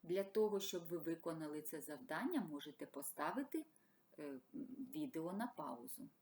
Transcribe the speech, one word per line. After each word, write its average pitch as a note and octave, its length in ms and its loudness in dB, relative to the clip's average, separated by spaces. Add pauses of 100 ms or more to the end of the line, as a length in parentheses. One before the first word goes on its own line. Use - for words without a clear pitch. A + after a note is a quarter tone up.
Для F#3 200 4
того, G3+ 360 6
щоб F3 260 0
ви E3+ 120 0
виконали D#3+ 640 0
це D#3 180 -4
завдання, D#3 600 0
можете D3 460 -4
поставити, C4+ 760 0 (540)
е, D#3 40 -6
м, C#3 180 -6 (540)
відео D#3+ 380 -2
на G#3+ 140 0
паузу. - 640 -6 (120)